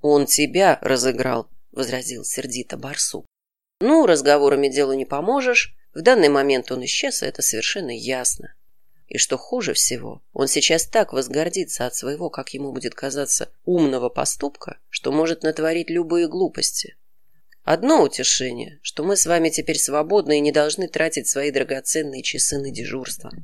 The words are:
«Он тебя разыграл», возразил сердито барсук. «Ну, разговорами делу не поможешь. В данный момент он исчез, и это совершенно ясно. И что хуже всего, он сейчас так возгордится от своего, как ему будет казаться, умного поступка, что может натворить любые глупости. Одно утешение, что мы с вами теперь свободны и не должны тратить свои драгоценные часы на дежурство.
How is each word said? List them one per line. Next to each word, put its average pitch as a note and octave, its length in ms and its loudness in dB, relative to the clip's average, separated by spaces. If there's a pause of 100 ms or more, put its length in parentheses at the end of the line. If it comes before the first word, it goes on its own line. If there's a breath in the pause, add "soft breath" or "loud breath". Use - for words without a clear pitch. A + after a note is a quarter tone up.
«Он D3 240 6
тебя D3+ 560 4
разыграл», B2 640 0 (240)
возразил B2+ 540 -6
сердито B2 520 -8
барсук. - 480 -6 (540)
«Ну, D4 260 6
разговорами C#3+ 640 6
делу C3+ 260 2
не C3+ 120 -2
поможешь. A#3+ 720 0 (180)
В D#3 80 -10
данный G3 280 8
момент C#3 420 2
он B2+ 140 -6
исчез, - 380 -4
и - 20 -2
это - 160 -6
совершенно A#2+ 540 -2
ясно. B2 580 -4 (540)
И - 100 -8
что - 200 0
хуже A3+ 360 -4
всего, - 480 -4 (120)
он C3+ 140 0
сейчас D#3 380 2
так - 280 0
возгордится D3 720 -2
от A#2 80 -8
своего, D3+ 340 -6
как - 240 -10
ему C3+ 180 -8
будет B2+ 220 -8
казаться, C3+ 580 -4 (140)
умного C#3 440 2
поступка, - 680 -6 (120)
что - 220 -4
может D#3+ 300 0
натворить D#3+ 480 -2
любые E3+ 380 0
глупости. - 680 -4 (680)
Одно A3+ 400 4
утешение, B2+ 800 -2
что - 200 -8
мы G3 120 0
с - 100 2
вами E3 240 2
теперь D#3 300 -2
свободны D#3 580 2
и D3 40 2
не D3 100 2
должны D3+ 360 0
тратить D#3 400 -2
свои C#3+ 220 -2
драгоценные C3+ 720 -4
часы - 380 -2
на C#3 100 -6
дежурство. B2 600 -8 (120)